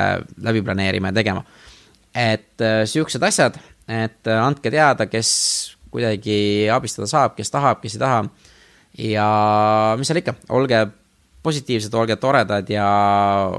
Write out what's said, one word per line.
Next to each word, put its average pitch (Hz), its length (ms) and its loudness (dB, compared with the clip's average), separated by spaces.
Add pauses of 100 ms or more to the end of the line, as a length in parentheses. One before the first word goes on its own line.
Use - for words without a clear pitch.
(440)
läbi 113 220 0
planeerima 95 460 -2
ja 104 100 0
tegema. 95 240 -4 (680)
Et, 113 440 -2
äh, 110 280 2
siuksed 156 340 -2
asjad, 160 340 0 (320)
et, 113 380 -4
äh, 110 160 2
andke 135 300 0
teada, 143 340 4
kes 113 240 -2 (600)
kuidagi 104 800 0
abistada 117 360 -4
saab, 139 280 0
kes 104 140 -8
tahab, 143 300 0
kes 107 160 -12
ei 117 60 -4
taha. 127 200 0 (760)
Ja 107 300 -2 (720)
mis 135 100 -4
seal 165 120 0
ikka, 120 140 -4 (220)
olge 123 300 2 (580)
positiivsed, 127 500 -4
olge 113 220 0
toredad 104 560 0
ja 104 140 0 (720)